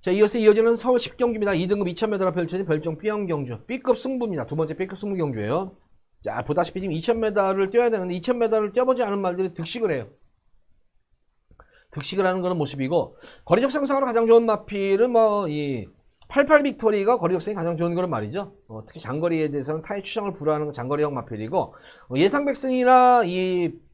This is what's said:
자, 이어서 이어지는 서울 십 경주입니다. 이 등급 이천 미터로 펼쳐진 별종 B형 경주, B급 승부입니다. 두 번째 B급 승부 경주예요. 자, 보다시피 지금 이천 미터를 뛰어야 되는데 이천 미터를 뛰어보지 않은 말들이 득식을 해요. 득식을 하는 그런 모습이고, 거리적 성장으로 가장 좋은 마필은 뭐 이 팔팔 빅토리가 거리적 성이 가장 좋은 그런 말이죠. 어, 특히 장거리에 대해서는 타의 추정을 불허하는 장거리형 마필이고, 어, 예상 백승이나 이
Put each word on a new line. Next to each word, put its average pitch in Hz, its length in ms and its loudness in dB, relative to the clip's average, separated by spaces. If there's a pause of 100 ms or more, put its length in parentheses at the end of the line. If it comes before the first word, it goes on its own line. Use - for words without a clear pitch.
자, - 100 -2
이어서 208 280 4
이어지는 226 380 6
서울 247 220 2
십 - 180 -6
경주입니다. 214 380 0
이 170 120 0
등급 202 220 0
이천 196 220 -2
미터로 190 220 0
펼쳐진 175 340 -4
별종 160 320 -2
B형 208 260 -2
경주, 139 420 -4
B급 254 300 0
승부입니다. 233 480 -4
두 147 100 -10
번째 156 220 -2
B급 190 220 -8
승부 202 180 -6
경주예요. 147 600 -4 (460)
자, 113 220 -6
보다시피 165 360 -2
지금 185 120 -6
이천 226 280 -2
미터를 196 500 0
뛰어야 240 180 2
되는데 185 260 -2
이천 240 240 -2
미터를 214 340 0
뛰어보지 254 300 0
않은 202 180 -2
말들이 180 340 -2
득식을 190 380 -4
해요. 127 160 -6 (1800)
득식을 185 340 -2
하는 185 160 0
그런 180 160 -2
모습이고, 139 580 -2 (300)
거리적 233 240 2
성장으로 277 340 0
가장 233 220 0
좋은 233 180 8
마필은 208 680 0
뭐 214 380 4
이 143 400 -4 (400)
팔팔 285 360 4
빅토리가 220 520 2
거리적 175 240 0
성이 208 140 -6
가장 170 240 -4
좋은 170 160 -2
그런 180 160 -2
말이죠. 107 420 -6 (160)
어, 107 180 -14
특히 - 140 -20
장거리에 156 500 -2
대해서는 147 320 -6
타의 202 200 -8
추정을 202 320 -6
불허하는 151 380 -2
장거리형 143 420 -4
마필이고, 120 440 -6
어, - 580 -8
예상 285 280 2
백승이나 254 800 4
이 180 480 -2 (220)